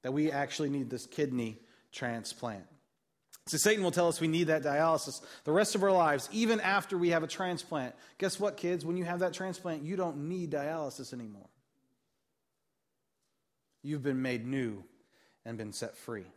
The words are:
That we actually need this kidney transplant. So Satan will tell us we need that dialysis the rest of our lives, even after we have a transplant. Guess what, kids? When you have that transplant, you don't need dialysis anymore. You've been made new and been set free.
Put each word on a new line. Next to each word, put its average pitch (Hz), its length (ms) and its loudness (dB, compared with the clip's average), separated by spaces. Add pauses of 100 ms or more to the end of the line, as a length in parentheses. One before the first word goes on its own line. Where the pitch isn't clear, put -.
That 131 100 -4
we 151 180 2
actually 143 380 -2
need 135 200 -2
this 123 160 -6
kidney 123 560 -2 (300)
transplant. 117 760 -6 (800)
So - 80 -4
Satan 208 260 4
will 180 100 2
tell 175 180 4
us 160 100 -2
we 160 80 2
need 165 180 4
that 156 160 4
dialysis 147 640 2 (200)
the 151 80 2
rest 202 220 4
of 190 80 4
our 196 80 6
lives, 156 420 6
even 220 260 4
after 190 380 2
we 175 140 4
have 165 120 4
a 160 40 -4
transplant. 165 680 -4 (220)
Guess 185 240 -2
what, 202 160 0
kids? 175 260 -2
When 170 140 -2
you 180 80 -2
have 175 140 -2
that 180 140 2
transplant, 175 500 -6
you 170 120 -4
don't 156 320 -2
need 175 240 -4
dialysis 143 600 -4
anymore. 107 360 -14 (2250)
You've 143 200 -4
been 131 180 2
made 123 240 -2
new 123 380 -2 (600)
and 113 120 -8
been 107 140 -8
set 107 240 -8
free. 101 420 -10